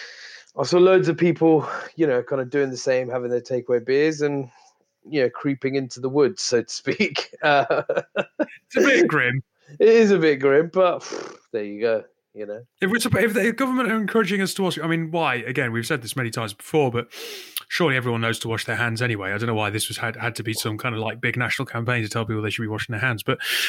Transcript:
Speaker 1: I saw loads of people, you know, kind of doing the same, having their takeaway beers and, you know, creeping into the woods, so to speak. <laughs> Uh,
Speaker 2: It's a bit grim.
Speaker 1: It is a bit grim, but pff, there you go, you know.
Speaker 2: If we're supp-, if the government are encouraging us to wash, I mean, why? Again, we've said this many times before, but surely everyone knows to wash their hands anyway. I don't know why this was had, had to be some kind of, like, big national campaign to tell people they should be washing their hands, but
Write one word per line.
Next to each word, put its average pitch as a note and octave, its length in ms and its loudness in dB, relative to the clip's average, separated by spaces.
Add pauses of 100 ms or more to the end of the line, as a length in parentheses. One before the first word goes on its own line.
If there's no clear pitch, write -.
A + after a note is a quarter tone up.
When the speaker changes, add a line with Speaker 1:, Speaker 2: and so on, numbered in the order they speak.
(580)
Speaker 1:
I C#3 60 -2
saw F3 140 2
loads F3+ 300 6
of E3 80 0
people, D#3+ 520 4 (260)
you E3 100 0
know, B2+ 160 2
kind C3+ 220 -4
of B2 80 -10
doing C#3 200 0
the B2+ 60 -8
same, B2+ 320 0
having B2 220 -4
their A#2+ 100 0
takeaway B2 440 -2
beers D3 380 2
and, C#3 280 -2 (580)
you C#3+ 140 0
know, A#2+ 80 2
creeping C3+ 460 -2
into C3 240 -6
the C3 80 -2
woods, C3+ 340 2
so A#2 200 2
to - 100 -14
speak. - 640 -4
<laughs> - 60 -20
Uh, C#3+ 380 4 (580)
Speaker 2:
It's - 360 -8
a - 40 4
bit C#4 260 6
grim. C3 340 0 (380)
Speaker 1:
It G#3 100 6
is A3+ 220 8
a G3 80 6
bit D#3 220 4
grim, C#3+ 320 6
but F3+ 260 2
pff, - 380 -12 (160)
there G#2+ 100 -2
you G#2 180 -10
go, A2 220 2 (320)
you G#2+ 100 -12
know. G#2 200 -10 (160)
Speaker 2:
If F#3+ 100 2
we're A#3 60 2
supp-, A3+ 260 0
if G#3+ 120 2
the A3 180 2
government B3+ 360 -2
are A3 80 0
encouraging G3+ 440 0
us F#3+ 140 -2
to G3 100 -2
wash, F3+ 160 0
I E3 80 -4
mean, E3 240 -2
why? D#3 240 0
Again, B2 340 -2
we've A2+ 160 -2
said C#3+ 160 -2
this A2 140 -10
many A#2+ 140 -2
times A2 220 -6
before, C#3+ 380 0
but A#2 160 -2 (640)
surely D3 280 0
everyone A#2+ 240 -2
knows A2+ 200 -2
to A#2 80 -6
wash A2+ 160 -4
their A#2+ 100 -6
hands A2+ 260 -2
anyway. G#2 300 -2
I G2+ 80 -2
don't A2+ 80 -4
know A#2 80 0
why G#2+ 160 0
this G#2+ 160 -4
was - 120 -8
had, A2+ 180 -6
had A#2 180 -6
to - 80 -8
be A2 120 -6
some A2 220 -6
kind A#2+ 160 -6
of, A2 80 -6
like, A2 200 -6
big A#2+ 160 -4
national B2 300 -2
campaign A#2 360 -4
to G#2+ 60 -4
tell A2+ 180 -4
people A2 160 -4
they G#2+ 80 -4
should A#2 120 -4
be A2 60 -4
washing G#2+ 240 -6
their G#2 80 -6
hands, A#2 220 -2
but C3 160 -4 (300)